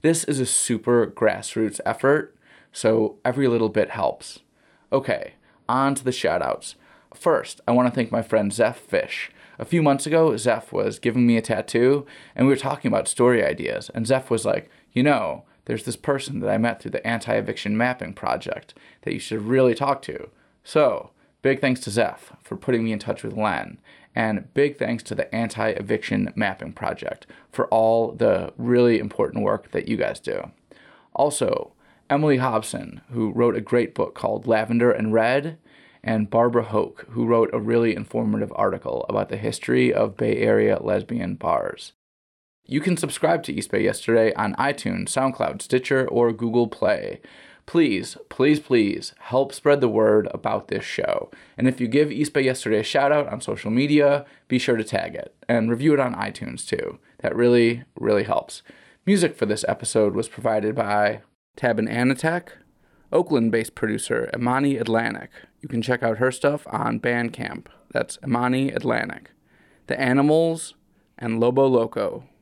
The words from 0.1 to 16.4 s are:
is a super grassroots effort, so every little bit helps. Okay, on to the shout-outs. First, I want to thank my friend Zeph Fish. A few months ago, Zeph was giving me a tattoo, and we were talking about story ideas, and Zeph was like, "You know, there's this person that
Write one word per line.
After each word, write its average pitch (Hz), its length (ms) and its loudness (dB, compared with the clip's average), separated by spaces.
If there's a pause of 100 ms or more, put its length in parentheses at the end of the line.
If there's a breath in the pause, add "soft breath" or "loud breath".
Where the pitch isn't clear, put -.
is 139 160 -4
a 127 60 0
super 120 640 0
grassroots 107 760 -2
effort, 139 480 0 (380 soft breath)
so 110 540 0
every 127 220 0
little 113 220 2
bit 107 200 0
helps. - 500 -6 (540 soft breath)
Okay, - 400 -2 (340 soft breath)
on 135 280 2
to 135 80 -8
the 127 100 0
shout-outs. - 640 -2 (380 soft breath)
First, - 540 0
I 120 40 2
want 123 180 4
to 120 40 -6
thank 120 160 -2
my 117 120 -2
friend 104 320 0
Zeph 117 240 0
Fish. - 540 -4 (280 loud breath)
A - 60 -8
few 170 180 2
months 139 240 2
ago, 156 300 4
Zeph 113 340 0
was 104 260 -2
giving 120 300 2
me 117 80 6
a 113 60 2
tattoo, 123 640 2 (280 loud breath)
and 127 140 2
we 139 60 6
were 131 40 2
talking 139 300 -4
about 110 220 0
story 120 340 4
ideas, - 500 -4
and 113 140 -4
Zeph 131 220 0
was 110 160 0
like, - 260 -2 (220 soft breath)
"You 123 100 2
know, 113 400 0 (220 soft breath)
there's 117 180 -6
this 117 140 -8
person 135 420 -4
that 104 100 -4